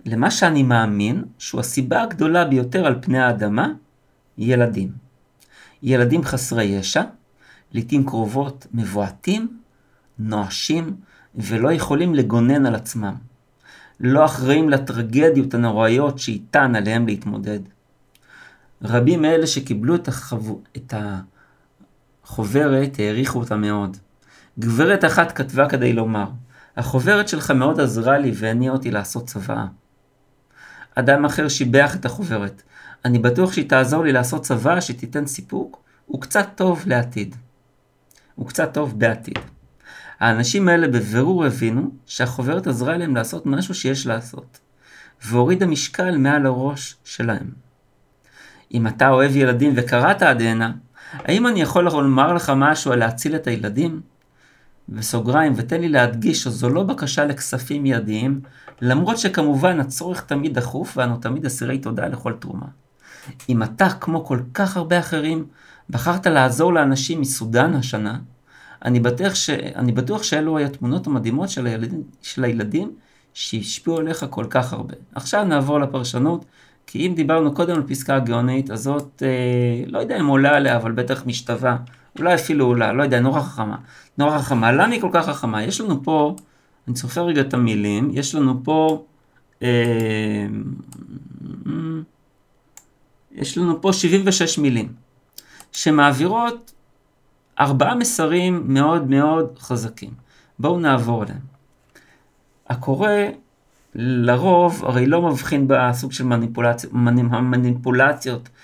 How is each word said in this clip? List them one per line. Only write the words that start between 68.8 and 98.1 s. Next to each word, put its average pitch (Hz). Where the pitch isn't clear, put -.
אני 123
בטוח 131
ש-, -
אני -
בטוח 135
שאלו 156
היו 147
התמונות 139
המדהימות 135
של 127
הילדים, 113
של -
הילדים 117
שהשפיעו -
עליך 160
כל -
כך 127
הרבה. -
עכשיו 208
נעבור 147
לפרשנות, 135
כי 156
אם 185
דיברנו 156
קודם 175
על 143
פסקה 135
גאונית, 127
אז 110
זאת, 139
אה, 123
לא -
יודע -
אם 151
עולה 139
עליה, 135
אבל 113
בטח 123
משתווה. 120
אולי 175
אפילו 151
עולה, 117
לא 135
יודע, 123
נורא 131
חכמה. 110
נורא 147
חכמה. 120
למה 196
היא 220
כל 180
כך 165
חכמה? 113
יש 202
לנו 156
פה, 147
אני 123
סופר 170
רגע 156
את 135
המילים, 110
יש 139
לנו 127
פה, 156
אה, 110
יש -
לנו 170
פה 190
שבעים 190
ושש 185
מילים, 127
שמעבירות 160
ארבעה 143
מסרים 180